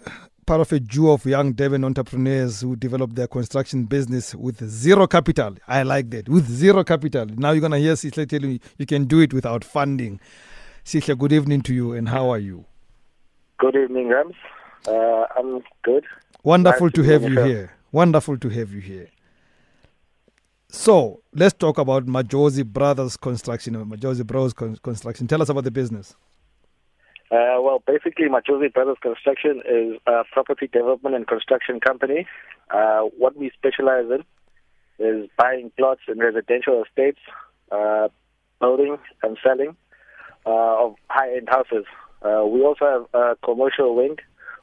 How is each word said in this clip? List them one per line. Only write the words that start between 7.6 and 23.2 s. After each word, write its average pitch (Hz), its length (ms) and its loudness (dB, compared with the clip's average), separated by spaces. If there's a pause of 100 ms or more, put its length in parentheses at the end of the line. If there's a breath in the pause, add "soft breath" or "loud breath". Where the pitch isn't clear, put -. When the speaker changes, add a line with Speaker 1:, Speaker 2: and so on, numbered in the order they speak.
Speaker 1:
gonna 151 160 0
hear 156 160 2
Sihle 147 340 -6
tell 143 160 -4
you, 131 140 -4 (180 soft breath)
you 139 80 -8
can 143 220 0
do 156 140 6
it 143 120 6
without 120 320 -2
funding. 131 560 -4 (640 soft breath)
Sihle, 147 320 -2
good 139 160 0
evening 143 300 2
to 127 100 -4
you, 120 200 -2
and 117 180 -4
how 131 180 0
are 117 100 0
you? 95 280 -10 (920)
Speaker 2:
Good 131 180 2
evening, 127 320 0
Rams. 147 260 0 (520 loud breath)
Uh, 113 380 2 (100)
I'm 127 280 -4 (200)
good. 131 220 2 (380)
Speaker 1:
Wonderful 175 460 4
Speaker 2:
Nice - 40 -4
to 160 100 2
Speaker 1:
to 131 40 4
Speaker 2:
be 156 60 6
Speaker 1:
have 143 120 6
Speaker 2:
on 135 60 0
Speaker 1:
you 131 60 2
Speaker 2:
your 123 80 4
show. 135 40 2
Speaker 1:
here. 104 240 -6 (180)
Wonderful 151 460 2
to 120 140 -6
have 110 220 -6
you 101 80 -14
here. 92 280 -16 (1600)
So, 147 540 2 (100)
let's 180 220 4
talk 156 240 0
about 131 260 0
Majozi 131 600 0
Brothers 131 520 -2
Construction, 117 600 -8